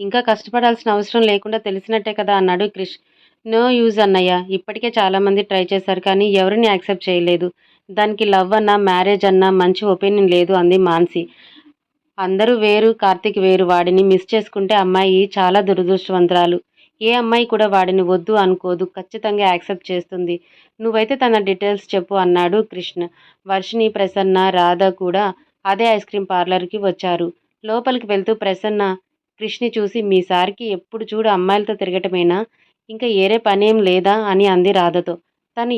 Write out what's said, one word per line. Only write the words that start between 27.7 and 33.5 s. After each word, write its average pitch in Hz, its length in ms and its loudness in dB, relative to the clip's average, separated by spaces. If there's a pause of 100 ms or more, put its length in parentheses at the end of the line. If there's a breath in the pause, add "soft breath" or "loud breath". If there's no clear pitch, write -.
వెళ్తూ 202 280 -2
ప్రసన్న 208 480 -4 (580)
క్రిష్ని 220 300 -6
చూసి, 214 320 -4
"మీ 196 200 2
సార్కి 190 420 -2
ఎప్పుడు 214 400 -8
చూడు 220 240 -4
అమ్మాయిలతో 202 460 0
తిరగటమేనా, 180 640 -2 (520)
ఇంకా 220 160 -8 (100)
ఏరే 196 220 2
పనేం 214 420 2